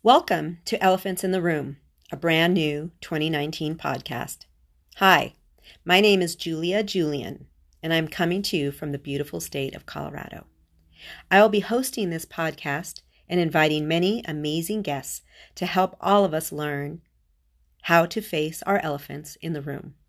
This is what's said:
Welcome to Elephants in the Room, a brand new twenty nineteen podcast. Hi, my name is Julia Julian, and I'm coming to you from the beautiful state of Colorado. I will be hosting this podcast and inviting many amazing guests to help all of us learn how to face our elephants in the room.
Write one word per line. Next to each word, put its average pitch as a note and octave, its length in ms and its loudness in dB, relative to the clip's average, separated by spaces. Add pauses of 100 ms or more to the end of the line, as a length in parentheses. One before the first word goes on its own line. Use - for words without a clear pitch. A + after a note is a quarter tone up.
Welcome F3 600 4
to - 180 -2
Elephants F#3+ 400 2
in F#3 80 0
the F#3 100 0
Room, D3 360 -2 (340)
a D#3 60 -8
brand E3 380 4
new D3+ 360 0 (100)
twenty D#3 300 -2
nineteen D#3 460 -4
podcast. B2+ 720 -8 (500)
Hi, F#3 400 4 (480)
my F3+ 160 6
name G3+ 200 6
is E3+ 140 0
Julia E3+ 480 -2
Julian, D3 640 -4 (380)
and E3 100 0
I'm D#3+ 140 0
coming F3+ 340 -2
to F#3+ 140 -2
you C#3+ 160 -2
from D3 180 -10
the C#3+ 80 -6
beautiful C#3+ 400 -6
state C#3 380 -8
of - 100 -20
Colorado. - 600 -12 (840)
I F#3+ 100 10
will A3 80 10
be G3+ 120 2
hosting A#3 500 -2
this E3 140 -6
podcast D#3+ 800 -6 (260)
and F3+ 100 0
inviting D#3 480 2
many F3+ 400 2
amazing D#3+ 560 -4
guests C#3+ 400 -6 (320)
to F3+ 120 -4
help F#3 340 0
all G3+ 240 4
of D#3+ 100 0
us E3 160 -4
learn D3 520 -6 (800)
how E3+ 240 4
to G#3 140 -6
face D#3 440 -4
our G3 180 0
elephants C#3+ 580 -10
in E3 120 -6
the C#3+ 100 -6
room. C#3+ 320 -10 (140)